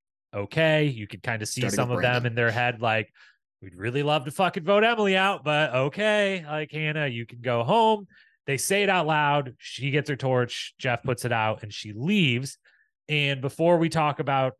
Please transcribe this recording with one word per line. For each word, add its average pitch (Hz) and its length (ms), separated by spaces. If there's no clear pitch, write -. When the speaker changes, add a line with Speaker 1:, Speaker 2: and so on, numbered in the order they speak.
Speaker 1:
"Okay." 156 520
You 113 220
could - 160
kinda 110 220
see - 160
Speaker 2:
Starting 101 140
Speaker 1:
some 123 140
Speaker 2:
with 120 100
Speaker 1:
of - 40
them 123 80
Speaker 2:
Brandon. 123 100
Speaker 1:
in - 20
their 117 160
head, 120 300
like, 110 320
"We'd 95 140
really 120 280
love 147 220
to 147 60
fucking 180 340
vote 202 180
Emily 214 320
out, 190 300
but 147 280
okay, 196 720
like, 151 260
Hannah, 151 360
you 117 180
can 120 160
go 120 220
home." 214 440
They 139 100
say 196 260
it 196 60
out 180 180
loud. 147 500
She - 320
gets 139 200
her 143 60
torch. 127 640
Jeff 123 240
puts 127 240
it 117 60
out 110 320
and 107 100
she 107 200
leaves. 135 680
And 143 320
before 165 380
we 165 100
talk 151 300
about 135 400